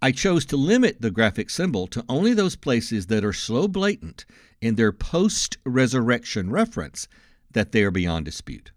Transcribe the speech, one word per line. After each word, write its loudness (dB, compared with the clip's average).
I 2
chose 0
to -4
limit 2
the -2
graphic 0
symbol -2
to -8
only 2
those 0
places -2
that 0
are 0
so -2
blatant -4
in 0
their 4
post-resurrection 0
reference -4
that -2
they 4
are 2
beyond -2
dispute. -14